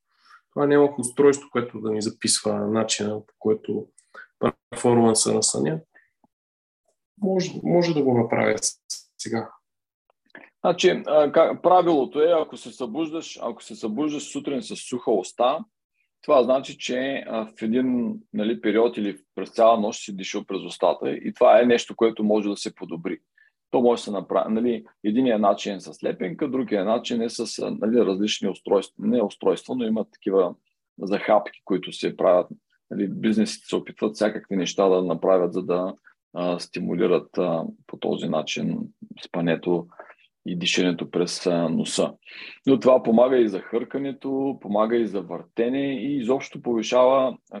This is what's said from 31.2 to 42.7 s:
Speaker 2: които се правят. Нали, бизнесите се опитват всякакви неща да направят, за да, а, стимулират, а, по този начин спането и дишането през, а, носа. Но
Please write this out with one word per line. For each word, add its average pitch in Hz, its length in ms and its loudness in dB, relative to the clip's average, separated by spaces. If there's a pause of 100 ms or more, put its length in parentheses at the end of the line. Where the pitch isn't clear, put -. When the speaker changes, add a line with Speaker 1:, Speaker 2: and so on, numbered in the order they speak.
Speaker 2:
които 90 280 -4
се - 240 -6
правят. 90 320 4 (420)
Нали, 101 180 -2
бизнесите 104 580 -2
се - 100 -4
опитват - 380 -4
всякакви 104 420 -2
неща 95 320 0
да 92 140 4
направят, 87 500 2
за 92 100 -4
да, 90 320 -2 (380)
а, 87 260 -4
стимулират, 90 800 -2
а, 85 260 -2 (220)
по - 100 -16
този 87 320 -4
начин 82 500 -4 (480)
спането 85 600 -2 (600)
и 90 120 -6
дишането 87 520 -2
през, 87 360 -2
а, 85 220 0
носа. 82 440 -2 (540)
Но 135 140 4